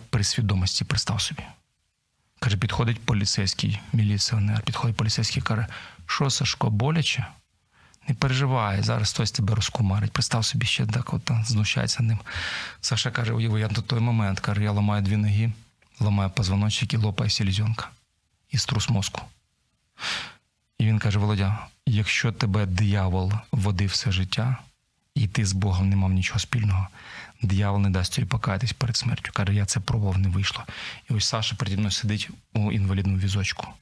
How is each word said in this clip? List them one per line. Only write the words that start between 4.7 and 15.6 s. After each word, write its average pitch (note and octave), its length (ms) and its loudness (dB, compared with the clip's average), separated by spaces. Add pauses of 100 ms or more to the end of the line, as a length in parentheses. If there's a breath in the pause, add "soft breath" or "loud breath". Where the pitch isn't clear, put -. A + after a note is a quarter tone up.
поліцейський, A2 440 0
каже: A2 260 -2 (380 loud breath)
«Що, - 240 0
Сашко, - 400 0
боляче? C3 560 0 (840 loud breath)
Не B2+ 80 0
переживай, B2+ 680 2
зараз A2 300 0
хтось A2 180 0
тебе G#2+ 240 0
розкумарить». G#2 560 0
Представ A2+ 340 0
собі, A2+ 200 0
ще - 200 0
так A2 280 -2
от, - 180 -2
а, A2+ 120 2
знущається A2+ 600 0
над A2+ 40 2
ним. A2 120 0 (600 loud breath)
Саша - 300 -2
каже: A#2 220 -2
«Уяви, A2+ 260 0
я A2 80 0
до G#2+ 140 -2
той A#2+ 180 -2
момент, — A2 400 2
каже, — G#2 240 0
я G#2+ 80 2
ламаю G#2 300 2
дві G2+ 160 0
ноги, G#2+ 340 2 (480)